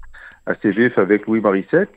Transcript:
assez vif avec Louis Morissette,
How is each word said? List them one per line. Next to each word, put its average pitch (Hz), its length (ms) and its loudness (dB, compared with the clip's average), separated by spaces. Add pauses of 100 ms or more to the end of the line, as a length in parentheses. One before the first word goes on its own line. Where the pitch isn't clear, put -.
(460)
assez - 260 -2
vif 117 260 0
avec 101 300 0
Louis 110 140 -2
Morissette, 104 560 0